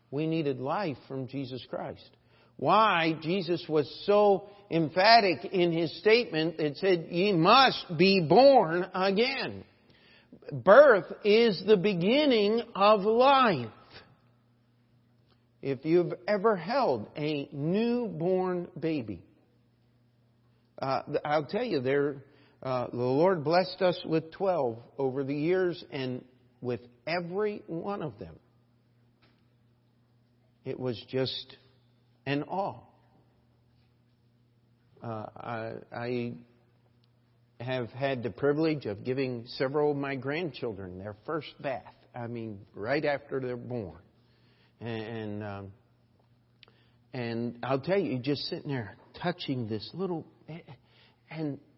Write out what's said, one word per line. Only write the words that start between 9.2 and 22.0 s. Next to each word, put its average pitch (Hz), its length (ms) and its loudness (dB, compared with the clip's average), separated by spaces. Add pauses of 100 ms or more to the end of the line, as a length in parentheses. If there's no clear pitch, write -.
Birth 196 600 8 (120)
is 214 420 4
the 214 100 6
beginning 214 880 2 (120)
of 208 260 6
life. 226 720 4 (1900)
If 135 240 -6
you've 165 300 2 (140)
ever 208 260 2
held 175 640 -2
a 147 340 -4
newborn 185 1160 -2 (100)
baby, 131 460 -6 (1600)
uh, 135 220 -2 (220)
I'll 147 220 0
tell 233 180 -4
you, 185 160 -2
there, 139 420 0 (400)